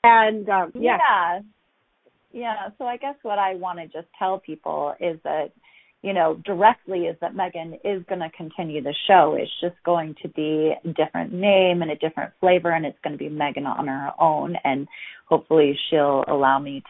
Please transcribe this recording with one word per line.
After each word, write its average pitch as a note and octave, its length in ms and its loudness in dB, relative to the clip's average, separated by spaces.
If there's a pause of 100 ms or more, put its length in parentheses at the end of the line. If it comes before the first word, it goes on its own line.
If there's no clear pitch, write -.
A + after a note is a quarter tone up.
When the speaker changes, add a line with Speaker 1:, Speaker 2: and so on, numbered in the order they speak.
Speaker 1:
And, A3 440 6
um, F#3 260 0
yeah. A#3+ 240 0
Speaker 2:
Yeah. F#3+ 420 2 (920)
Yeah, A3 360 -8 (100)
so C4+ 60 -10
I A#3+ 120 -6
guess C#4 260 -10
what G#3 180 -4
I F#3+ 160 0
wanna F3 300 -10
just E3 200 -14 (100)
tell F#3+ 220 -2
people D#3 640 -6
is E3 240 -4
that, D#3 260 -4 (520)
you G3 100 -4
know, D#3+ 320 0
directly F#3+ 640 2
is E3 140 -6
that - 140 -8
Megan E3+ 400 -8 (100)
is F#3+ 240 -4
gonna E3+ 280 -6
continue D#3 460 -8
the C#3+ 120 -6 (140)
show. D3+ 300 6
It's - 120 -4 (100)
just F3 140 -4 (100)
going D#3+ 380 0
to E3 60 -10
be D#3 440 0 (120)
a F3 80 -6
different E3 400 -4
name F#3 500 2
and D#3 80 -4
a D3+ 60 -4
different - 420 -6
flavor, F3+ 320 4
and D#3+ 160 0
it's C#3+ 160 -8
gonna D3 140 -8
be C#3+ 120 -10
Megan C#3+ 380 -4
on C#3+ 220 -4
her C#3 320 -6
own, D#3 420 2
and C#3 240 -2 (420)
hopefully D3+ 480 4 (140)
she'll C#3+ 380 2
allow C#3 320 4
me C#3 300 -10